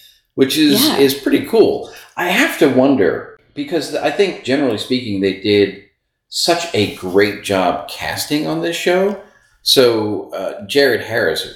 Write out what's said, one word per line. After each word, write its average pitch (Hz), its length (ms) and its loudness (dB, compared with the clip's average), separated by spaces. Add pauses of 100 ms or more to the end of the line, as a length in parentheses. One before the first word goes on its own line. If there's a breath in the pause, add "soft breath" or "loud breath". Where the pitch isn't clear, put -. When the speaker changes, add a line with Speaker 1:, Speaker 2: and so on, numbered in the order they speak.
(340 soft breath)
Speaker 1:
which 131 240 2
is, 151 260 4
Speaker 2:
Yeah. - 140 0
Speaker 1:
is 135 160 4
pretty - 320 -2
cool. - 480 2 (220 loud breath)
I 175 140 -2
have 233 300 0
to 160 80 6
wonder, 123 720 2 (160)
because 147 420 -6
I - 140 -2
think, 185 340 -2
generally 127 360 0
speaking, 113 420 -4
they 95 180 0
did 101 440 2 (440)
such - 460 -2
a 98 220 -2
great 98 480 0
job 92 440 -2
casting - 600 -6
on 160 140 -4
this 170 140 -4
show. 190 460 0 (400 loud breath)
So, 110 720 2
uh, 92 340 -8
Jared 131 360 2
Harris 104 440 -2 (100)